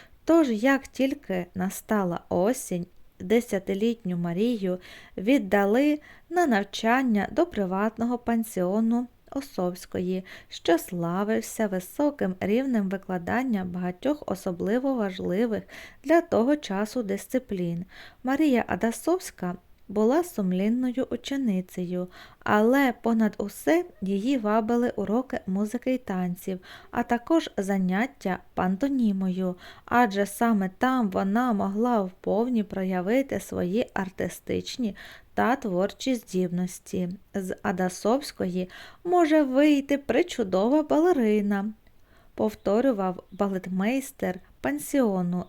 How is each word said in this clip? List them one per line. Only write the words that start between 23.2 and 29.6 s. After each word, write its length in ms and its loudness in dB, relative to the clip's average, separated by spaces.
усе 460 0
її 380 0
вабили 580 2
уроки 500 -2
музики 480 -2
й 40 0
танців, 640 -4
а 120 -2
також 540 0
заняття 800 0
пантонімою, 1040 0